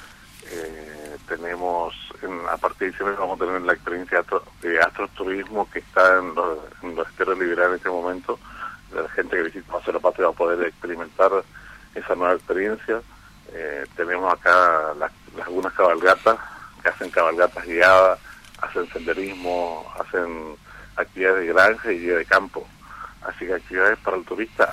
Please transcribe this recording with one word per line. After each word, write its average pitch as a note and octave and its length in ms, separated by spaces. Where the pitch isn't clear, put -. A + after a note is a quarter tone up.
eh, D#2 680
tenemos, F2 680
en, F#2 180
a F2+ 60
partir F#2 240
de F#2+ 100
diciembre G2+ 280
vamos F#2 220
a F#2 40
tener F#2 180
la F2+ 120
experiencia F2 460
astro-, F#2 220
de E2+ 200
astroturismo G2 880
que - 100
está F#2 380
en F2+ 160
los, E2+ 240
en E2+ 140
los E2 120
esteros F#2 300
liberales F2 320
en F#2 60
este F2 140
momento, F2+ 480
la - 180
gente - 260
que F2 80
visita E2 280
Paso E2+ 140
de F2+ 80
la E2+ 60
Patria F2+ 260
va E2 60
a - 40
poder E2+ 300
experimentar E2+ 640
esa G2+ 220
nueva F2+ 180
experiencia. G#2+ 640
Eh, D2 340
tenemos F2+ 360
acá E2+ 680
las, D2+ 140
las, E2+ 100
algunas F#2 260
cabalgatas F#2+ 680
que F2 60
hacen F2 220
cabalgatas E2+ 540
guiadas, F#2 540
hacen F2 300
senderismo, F2 920
hacen E2 560
actividades F#2+ 500
de E2+ 60
granja G#2+ 400
y E2+ 60
día F2 180
de E2 80
campo. F#2+ 420
Así F2+ 180
que F#2 100
actividades F#2 440
para F#2+ 200
el F2 60
turista - 480